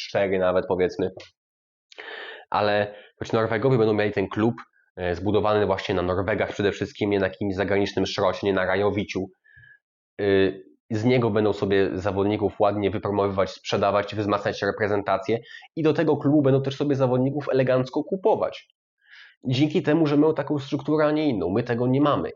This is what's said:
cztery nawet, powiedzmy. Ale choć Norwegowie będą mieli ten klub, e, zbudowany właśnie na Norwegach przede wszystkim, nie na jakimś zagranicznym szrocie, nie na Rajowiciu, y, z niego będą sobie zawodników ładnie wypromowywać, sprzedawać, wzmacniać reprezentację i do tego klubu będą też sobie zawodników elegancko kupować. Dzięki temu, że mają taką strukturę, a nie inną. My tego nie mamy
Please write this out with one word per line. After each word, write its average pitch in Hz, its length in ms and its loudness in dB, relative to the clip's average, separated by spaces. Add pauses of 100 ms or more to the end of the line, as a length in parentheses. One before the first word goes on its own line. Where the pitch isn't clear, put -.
cztery 98 300 0
nawet, 92 300 2
powiedzmy. 90 420 0 (1400)
Ale 104 440 0 (240)
choć - 140 -8
Norwegowie 113 460 2
będą 110 160 2
mieli 104 180 0
ten 95 160 -2
klub, 110 260 0 (420)
e, 90 180 -2
zbudowany 104 520 2
właśnie 95 280 -2
na 90 80 0
Norwegach 95 500 -2
przede 98 200 0
wszystkim, 101 380 -4
nie 101 80 2
na 95 80 2
jakimś 98 280 -4
zagranicznym 98 520 0
szrocie, 95 400 -2
nie 98 60 4
na 95 120 0
Rajowiciu, 95 600 0 (960)
y, 98 420 2 (280)
z 107 140 -2
niego 123 260 4
będą 104 220 2
sobie 98 400 2
zawodników 98 680 0
ładnie 101 300 2
wypromowywać, 101 600 0
sprzedawać, 101 640 -2
wzmacniać 101 480 -2
reprezentację 101 760 0 (380)
i - 60 -2
do 151 100 4
tego 151 240 2
klubu 143 260 2
będą 135 200 4
też 135 140 -6
sobie 143 200 -2
zawodników 131 560 0
elegancko 127 520 0
kupować. - 640 -2 (760)
Dzięki 147 380 0
temu, 156 240 2
że 147 100 2
mają 156 180 4
taką 151 240 -4
strukturę, 151 480 -2
a 147 60 0
nie 151 160 0
inną. 90 220 0
My 107 120 0
tego 120 240 -2
nie 127 140 2
mamy 131 360 0